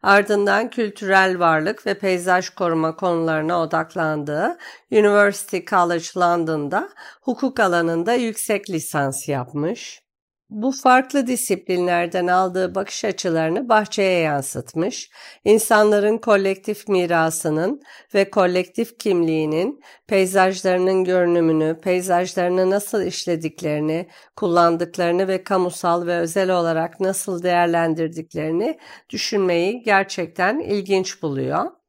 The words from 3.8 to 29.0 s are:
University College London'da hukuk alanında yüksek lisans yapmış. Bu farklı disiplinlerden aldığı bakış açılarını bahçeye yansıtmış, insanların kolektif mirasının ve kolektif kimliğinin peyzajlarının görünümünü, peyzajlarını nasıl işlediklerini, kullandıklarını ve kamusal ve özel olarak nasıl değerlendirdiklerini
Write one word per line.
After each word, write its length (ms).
University 680
College 360
London'da 720
hukuk 380
alanında 520
yüksek 580
lisans 580
yapmış. 760
Bu 220
farklı 540
disiplinlerden 1000
aldığı 480
bakış 300
açılarını 640
bahçeye 520
yansıtmış, 920
insanların 720
kolektif 720
mirasının 920
ve 160
kolektif 680
kimliğinin 840
peyzajlarının 960
görünümünü, 800
peyzajlarını 880
nasıl 320
işlediklerini, 1080
kullandıklarını 920
ve 160
kamusal 640
ve 100
özel 340
olarak 500
nasıl 420
değerlendirdiklerini 1400